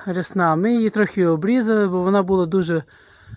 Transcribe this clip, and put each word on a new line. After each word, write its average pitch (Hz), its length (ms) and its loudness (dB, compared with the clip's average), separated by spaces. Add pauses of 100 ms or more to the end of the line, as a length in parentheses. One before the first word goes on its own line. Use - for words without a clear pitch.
рясна. 175 500 0
Ми 208 180 0
її 220 160 0
трохи 202 360 0
обрізали, 208 600 2
бо 180 140 -2
вона 196 220 2
була 185 220 0
дуже, 165 380 -2 (540)